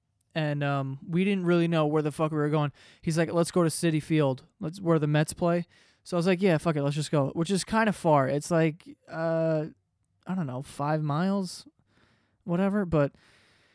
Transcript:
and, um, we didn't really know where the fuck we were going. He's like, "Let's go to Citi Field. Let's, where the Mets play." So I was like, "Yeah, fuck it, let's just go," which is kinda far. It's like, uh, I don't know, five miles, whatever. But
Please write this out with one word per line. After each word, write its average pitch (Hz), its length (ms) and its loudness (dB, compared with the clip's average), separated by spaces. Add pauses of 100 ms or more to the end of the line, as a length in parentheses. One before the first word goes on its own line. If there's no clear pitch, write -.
(360)
and, 147 260 -2
um, 139 460 -2
we 175 160 0
didn't 196 220 0
really 170 240 4
know 160 160 2
where 151 160 2
the 147 100 -2
fuck 156 220 -2
we 156 40 -2
were 147 120 0
going. 147 240 0 (280)
He's 165 160 -2
like, 160 140 0
"Let's 170 200 0
go 180 120 2
to 160 60 4
Citi 156 340 0
Field. 143 400 0 (160)
Let's, 196 220 -10
where 165 180 2
the 147 80 0
Mets 151 240 2
play." 175 360 -2 (360)
So - 140 -4
I - 20 2
was 170 80 0
like, 185 140 2
"Yeah, 180 160 4
fuck 160 180 0
it, 143 80 -2
let's 143 140 -2
just 147 140 -4
go," 143 180 2
which 165 200 -4
is 190 140 0
kinda 220 300 0
far. 147 340 4
It's 147 240 -2
like, 160 460 0 (120)
uh, 160 580 0 (600)
I 180 80 -4
don't 170 120 -4
know, 127 160 -8
five 151 380 -4
miles, 180 640 -2 (800)
whatever. 196 400 0
But 151 300 0 (600)